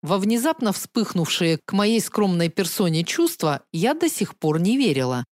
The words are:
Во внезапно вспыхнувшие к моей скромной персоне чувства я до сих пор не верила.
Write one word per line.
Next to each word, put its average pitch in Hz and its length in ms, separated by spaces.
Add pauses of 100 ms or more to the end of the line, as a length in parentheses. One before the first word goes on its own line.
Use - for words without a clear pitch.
Во 180 160
внезапно 233 540
вспыхнувшие 170 920
к - 80
моей 208 280
скромной 175 500
персоне 170 540
чувства 165 580 (100)
я 214 220
до 330 140
сих - 300
пор 156 220
не 202 160
верила. 131 560